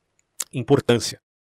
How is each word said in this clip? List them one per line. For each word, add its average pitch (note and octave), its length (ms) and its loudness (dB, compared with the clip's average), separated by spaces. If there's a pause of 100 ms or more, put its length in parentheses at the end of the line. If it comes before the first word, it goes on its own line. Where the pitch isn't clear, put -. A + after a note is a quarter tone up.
(540)
importância. A#2+ 680 0 (240)